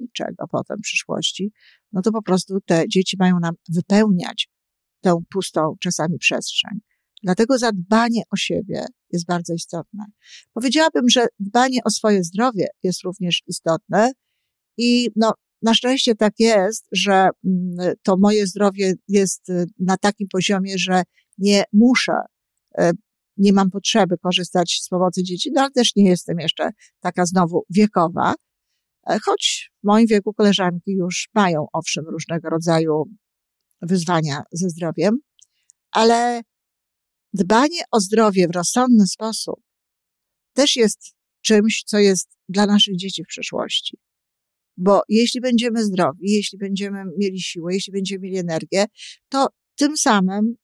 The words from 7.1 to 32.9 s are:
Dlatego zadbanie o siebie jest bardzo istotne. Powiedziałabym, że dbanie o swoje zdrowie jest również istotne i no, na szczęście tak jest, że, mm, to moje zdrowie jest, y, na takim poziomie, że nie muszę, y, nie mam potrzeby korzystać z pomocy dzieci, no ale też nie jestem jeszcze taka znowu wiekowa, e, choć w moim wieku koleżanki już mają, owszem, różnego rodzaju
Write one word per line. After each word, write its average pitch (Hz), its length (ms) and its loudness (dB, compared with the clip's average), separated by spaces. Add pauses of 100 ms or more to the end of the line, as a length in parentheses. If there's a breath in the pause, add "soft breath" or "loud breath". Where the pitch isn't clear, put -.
Dlatego 226 360 2
zadbanie 220 720 0
o 196 60 -4
siebie 175 500 -4 (260)
jest 170 140 -6
bardzo 170 280 -4
istotne. 180 500 -12 (480 loud breath)
Powiedziałabym, 277 560 0
że 247 180 4 (120)
dbanie 247 460 0
o 220 60 0
swoje 208 340 0
zdrowie 190 420 -2 (160)
jest 185 200 -4
również 185 440 -4
istotne 196 640 -2 (640)
i 240 400 2
no, 220 160 2 (320)
na 226 100 4
szczęście 247 400 0
tak 208 240 2
jest, 220 540 2
że, 190 360 4 (160)
mm, 180 580 -2
to 190 140 2
moje 208 300 4
zdrowie 196 480 0 (140)
jest, 196 400 0
y, 175 180 -2 (120)
na 185 180 0
takim 202 320 -2
poziomie, 190 500 -2
że 185 240 0 (360)
nie 202 340 2
muszę, 233 480 4 (600)
y, 170 100 4 (460)
nie 196 160 4
mam 196 180 4
potrzeby 185 480 0
korzystać 180 640 -2
z - 60 -12
pomocy 180 340 -2
dzieci, 185 320 -6
no 285 60 2
ale 269 100 0
też 240 260 0
nie 202 120 6
jestem 170 300 0
jeszcze 160 320 -4 (300 soft breath)
taka 180 260 -2
znowu 175 440 0
wiekowa, 175 640 2 (720)
e, - 180 -2
choć - 460 -4 (120)
w 196 40 -2
moim 220 200 6
wieku 214 260 0
koleżanki 190 600 0
już 180 420 -4
mają, 175 380 0
owszem, 165 360 -6
różnego 160 420 -6
rodzaju 160 540 0 (800)